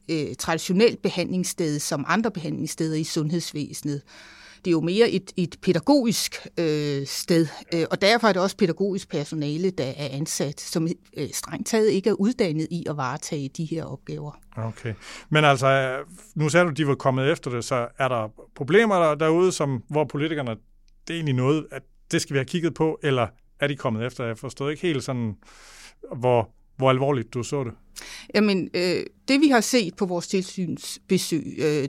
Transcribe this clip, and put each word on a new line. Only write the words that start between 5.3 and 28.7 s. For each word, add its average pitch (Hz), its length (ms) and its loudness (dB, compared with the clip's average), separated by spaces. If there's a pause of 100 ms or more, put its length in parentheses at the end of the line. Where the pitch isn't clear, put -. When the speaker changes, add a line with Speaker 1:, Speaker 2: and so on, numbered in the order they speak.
Speaker 1:
et 170 260 -2
pædagogisk, 226 840 2 (120)
øh, 147 480 0
sted, 165 400 2 (280)
øh, 165 160 2
og 180 100 -2
derfor 220 280 4
er 196 40 6
det 180 100 2
også 190 140 0
pædagogisk 190 520 0
personale, 156 640 -2
der 180 140 -4
er 139 260 -6
ansat, 143 500 -4
som, 165 280 -2 (280)
øh, 143 160 -6
strengt - 340 -8
taget 220 220 2
ikke 196 220 2
er 196 40 2
uddannet 190 560 0
i 170 180 -6
at 151 80 -6
varetage 139 520 -6
de 165 160 -8
her 156 200 -6
opgaver. 147 560 -12 (160)
Speaker 2:
Okay. 113 380 -8 (360)
Men 151 140 4
altså, 135 540 4 (360)
nu 151 140 2
sagde 175 180 6
du, 165 60 -2
de 147 140 0
var 139 80 2
kommet 135 380 2
efter 160 180 -4
det, 120 140 -4
så 120 240 -2 (100)
er 135 100 2
der 113 200 -2 (260)
problemer 196 440 4
der, 160 160 4
derude, 165 380 4
som, 139 380 -2
hvor 151 140 2
politikerne, 147 460 -4 (580)
det 160 60 -4
er 170 40 -4
egentlig 151 160 0
noget, 139 380 2
at 135 100 -10 (300)
det 165 100 2
skal - 120 -6
vi 139 40 2
have 131 80 -2
kigget 165 280 -2
på, 160 280 0
eller 131 240 2 (340)
er 143 60 0
de 143 100 -2
kommet 117 300 -2
efter? 127 180 -6
Jeg 113 140 -6
forstod 139 320 -8
ikke 151 120 -8
helt 151 220 -2
sådan, 120 300 -4 (840)
hvor, 120 320 4 (260)
hvor 131 140 4
alvorligt 131 440 0
du 120 80 -4
så 139 220 -4
det. 113 80 -8 (640)
Speaker 1:
Jamen, 208 400 2